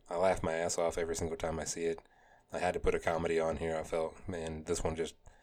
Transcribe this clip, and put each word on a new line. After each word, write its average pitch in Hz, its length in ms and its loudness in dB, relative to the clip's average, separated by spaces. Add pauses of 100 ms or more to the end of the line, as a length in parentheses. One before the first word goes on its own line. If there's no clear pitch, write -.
I 90 80 -2
laugh 90 260 4
my 82 120 0
ass 85 220 0
off 85 200 2
every 82 180 -2
single 80 220 -2
time 80 220 -2
I 76 60 -4
see 82 200 -4
it. 82 160 0 (500)
I 78 80 -4
had 87 140 2
to 85 60 -2
put 87 160 2
a 82 40 0
comedy 82 400 2
on 80 180 2
here. 80 200 0
I 78 60 -2
felt, 80 320 -2 (120)
man, 80 380 -6
this 85 180 -2
one 80 120 0
just, 80 200 -4 (280)